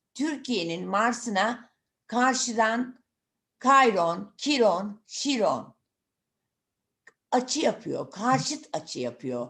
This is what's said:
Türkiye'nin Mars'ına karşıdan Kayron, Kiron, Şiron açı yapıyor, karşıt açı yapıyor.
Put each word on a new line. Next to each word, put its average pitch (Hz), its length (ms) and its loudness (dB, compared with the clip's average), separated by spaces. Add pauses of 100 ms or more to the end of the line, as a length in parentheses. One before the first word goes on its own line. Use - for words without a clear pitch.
(140)
Türkiye'nin 185 760 -4
Mars'ına 220 840 -2 (360)
karşıdan 240 960 0 (560)
Kayron, 202 800 4
Kiron, 208 680 0
Şiron 196 680 -2 (1600)
açı 254 300 0
yapıyor, 143 500 -2
karşıt 254 640 -2
açı 156 280 -8
yapıyor. 123 500 -6